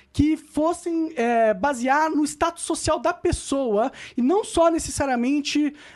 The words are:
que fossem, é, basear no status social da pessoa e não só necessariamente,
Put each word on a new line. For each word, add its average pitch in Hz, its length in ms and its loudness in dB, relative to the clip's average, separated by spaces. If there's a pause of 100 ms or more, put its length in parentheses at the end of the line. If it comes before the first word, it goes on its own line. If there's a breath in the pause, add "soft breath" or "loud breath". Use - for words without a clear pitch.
(120 loud breath)
que 302 240 2
fossem, 330 800 -2
é, 233 360 2
basear 262 580 0
no 302 140 2
status 339 400 -2
social 320 340 -2
da 320 140 0
pessoa 269 800 -2 (240 loud breath)
e 240 60 -2
não 349 200 2
só 330 280 2
necessariamente, 285 1040 -2 (220 loud breath)